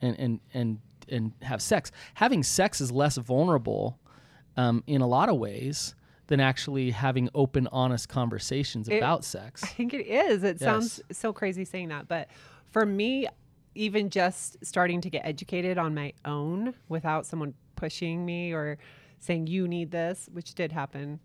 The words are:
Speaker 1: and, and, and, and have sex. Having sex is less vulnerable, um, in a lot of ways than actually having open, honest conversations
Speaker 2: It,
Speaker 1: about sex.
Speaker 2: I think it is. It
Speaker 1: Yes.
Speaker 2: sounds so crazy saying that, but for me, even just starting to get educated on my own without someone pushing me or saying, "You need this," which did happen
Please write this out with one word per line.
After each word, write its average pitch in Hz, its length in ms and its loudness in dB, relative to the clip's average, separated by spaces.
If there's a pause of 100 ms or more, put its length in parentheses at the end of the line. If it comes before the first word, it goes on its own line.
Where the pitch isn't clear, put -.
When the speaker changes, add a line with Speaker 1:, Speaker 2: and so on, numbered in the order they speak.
Speaker 1:
and, 123 180 2
and, 117 200 0 (140)
and, 113 260 0 (300)
and 113 220 -2 (100)
have 123 220 -4
sex. - 280 2 (240)
Having 220 280 4
sex - 360 2
is 127 120 -2
less 143 260 2
vulnerable, 120 800 2 (600)
um, 120 280 4
in 143 160 2
a 123 60 4
lot 135 220 4
of 170 80 4
ways 117 580 -4 (320)
than 139 140 6
actually 131 500 2
having 127 420 2
open, 135 380 4
honest 127 380 0
conversations 120 800 -2
Speaker 2:
It, 107 80 2
Speaker 1:
about 139 260 2
sex. 104 400 -10
Speaker 2:
I 196 40 -4
think 240 260 -4
it 269 120 -4
is. 196 380 4
It 180 160 2
Speaker 1:
Yes. - 20 -10
Speaker 2:
sounds 220 480 0
so 214 220 -4
crazy 190 320 -2
saying 180 240 -8
that, 147 220 -8
but 165 180 -4 (420)
for 214 160 4
me, 220 420 0 (480)
even 208 340 0
just - 540 0
starting 175 380 2
to 180 80 -4
get - 160 -4
educated 180 520 -2
on 160 180 0
my 143 160 -4 (140)
own 165 480 -2 (160)
without 156 360 -2
someone 151 280 -6 (240)
pushing 165 480 -4
me 175 260 -4
or 151 260 -4 (420)
saying, 165 280 -2
"You 180 220 0
need 170 220 -4
this," 170 420 -4
which 175 200 -12
did 160 200 -4
happen 143 520 -6